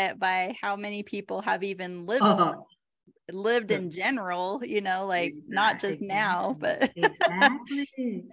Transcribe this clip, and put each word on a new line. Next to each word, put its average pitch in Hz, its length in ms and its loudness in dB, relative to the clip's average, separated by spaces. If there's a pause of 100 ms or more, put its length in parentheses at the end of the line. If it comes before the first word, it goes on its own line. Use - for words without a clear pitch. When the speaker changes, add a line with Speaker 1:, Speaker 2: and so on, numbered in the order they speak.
Speaker 1:
it 170 120 -4
by 185 420 0
how 202 140 -2
many 208 280 -6
people 196 380 -6
have 190 220 0
even 180 440 -6
lived, 220 160 2
Speaker 2:
Uh-huh. 185 320 6 (760)
Speaker 1:
lived 214 400 0
in 185 200 0
Speaker 2:
Sure. 175 120 -8
Speaker 1:
general, 196 600 -2
you 208 180 0
know, 190 240 -2
like, 175 300 0 (120)
not 202 280 2
Speaker 2:
Exact-, - 60 -10
Speaker 1:
just 196 200 -2
now, 190 600 0
Speaker 2:
exactly. - 400 0
Speaker 1:
but - 100 4
<laughs> - 0 -
Speaker 2:
Exactly. 277 1200 0